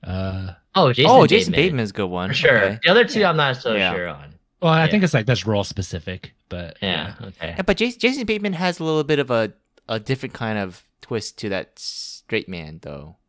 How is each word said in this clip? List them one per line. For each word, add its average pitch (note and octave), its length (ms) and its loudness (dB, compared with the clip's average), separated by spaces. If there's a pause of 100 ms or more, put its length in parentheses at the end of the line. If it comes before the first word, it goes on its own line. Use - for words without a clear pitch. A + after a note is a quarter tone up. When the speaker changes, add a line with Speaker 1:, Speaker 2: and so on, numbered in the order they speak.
Speaker 1:
Uh, F#2+ 480 -6 (240)
Speaker 2:
Oh, D#3 160 6
Jason C#3+ 180 4
Speaker 3:
Oh, A#3+ 160 10
Jason G3+ 240 4
Speaker 2:
Bateman. D#3+ 200 2
Speaker 3:
Bateman's A#2 200 -2
a - 40 -18
good G2+ 120 -2
one. F2+ 220 -2
Speaker 2:
For - 60 -2
sure. D3 300 4
Speaker 3:
Okay. G#2 200 0
Speaker 2:
The D#3+ 60 4
other A3+ 140 6
two, - 140 -4
Speaker 3:
Yeah. F#3+ 120 2
Speaker 2:
I'm D#3+ 60 0
not C#3 200 0
so A#2+ 180 -4
Speaker 3:
Yeah. F#2+ 180 0
Speaker 2:
sure F2 180 -6
on. D2 240 -16 (280)
Speaker 1:
Well, E3 100 4
I D#3+ 120 4
Speaker 2:
Yeah. F3 60 2
Speaker 1:
think G3 140 2
it's, D#3+ 80 0
like, A2 140 0
that's G2+ 200 0
role G2+ 180 0
specific, - 680 -10 (160)
but F2 320 -12
Speaker 2:
Yeah, F2 400 -4
Speaker 1:
yeah. G#2 80 -14
Speaker 2:
okay. E2 300 -12
Speaker 3:
Yeah, F#3+ 40 -6
but F#3+ 140 2
Jas-, A#3+ 200 -2
Jason B3+ 280 0
Bateman G#3 300 -2
has F3 260 -2
a E3 40 -6
little D#3 200 0
bit D3 140 2
of C3+ 120 -2
a, A2+ 220 0 (340)
a A2 140 -4
different C3 340 -6
kind A2 240 -4
of F#2 240 -8 (200)
twist - 380 -8
to G#2+ 100 -4
that - 280 -6
straight - 680 -8
man, D#2+ 320 -12
though. D2 360 -14 (120)